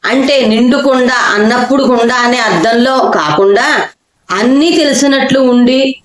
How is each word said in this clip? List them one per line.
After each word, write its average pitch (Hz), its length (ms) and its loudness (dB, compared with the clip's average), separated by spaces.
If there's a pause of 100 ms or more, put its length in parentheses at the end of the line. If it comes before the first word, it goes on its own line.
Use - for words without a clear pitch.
అంటే 262 420 0
నిండుకుండా, 247 880 0
అన్నప్పుడు 240 500 0
కుండా 233 300 0
అనే 240 240 -2
అర్థంలో 240 760 0
కాకుండా 196 760 0 (420)
అన్నీ 262 400 0
తెలిసినట్లు 269 720 0
ఉండి 262 640 0